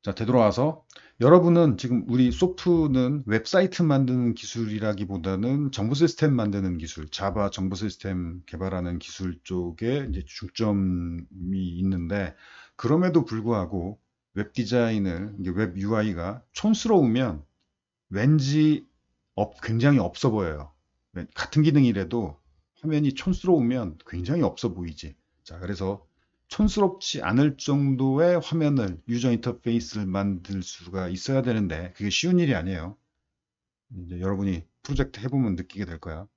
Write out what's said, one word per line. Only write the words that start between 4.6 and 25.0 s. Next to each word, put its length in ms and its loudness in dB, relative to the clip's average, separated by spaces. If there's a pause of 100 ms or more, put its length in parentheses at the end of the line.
정보 240 -2
시스템 400 2
만드는 420 -2
기술, 320 -10
자바 420 -2
정보 240 -4
시스템 720 -6
개발하는 540 -6
기술 440 -8
쪽에 680 -4
이제 160 -6
중점이 1000 -2 (540)
있는데, 560 -2 (400)
그럼에도 480 2
불구하고 760 -2 (360)
웹 180 -6
디자인을, 880 -2
이게 120 -4
웹 260 -2
유아이가 720 -2
촌스러우면 960 2 (640)
왠지 760 2 (500)
없-, 260 -4
굉장히 380 4
없어 320 0
보여요. 420 -4 (400)
왜-, 200 -8
같은 280 0
기능이라도 760 2 (440)
화면이 320 0
촌스러우면 920 0
굉장히 360 -2
없어 320 -2
보이지. 420 -10 (300)